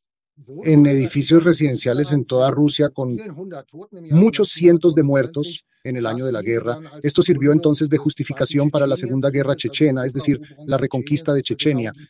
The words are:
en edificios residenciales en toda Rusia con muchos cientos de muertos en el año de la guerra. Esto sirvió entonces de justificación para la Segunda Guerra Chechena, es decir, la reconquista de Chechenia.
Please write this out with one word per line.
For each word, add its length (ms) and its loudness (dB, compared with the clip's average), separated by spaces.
en 220 6
edificios 580 2
residenciales 680 0
en 120 0
toda 260 0
Rusia 380 2
con 300 -6
muchos 380 4
cientos 460 4
de 80 4
muertos 640 -2
en 140 -8
el 80 -4
año 220 -4
de 60 -4
la 100 -6
guerra. 360 -4
Esto 200 0
sirvió 300 2
entonces 360 2
de 80 0
justificación 720 -2
para 180 -2
la 120 -2
Segunda 320 -2
Guerra 260 -2
Chechena, 480 -2
es 80 -6
decir, 260 -2
la 100 -2
reconquista 560 -2
de 100 0
Chechenia. 520 -2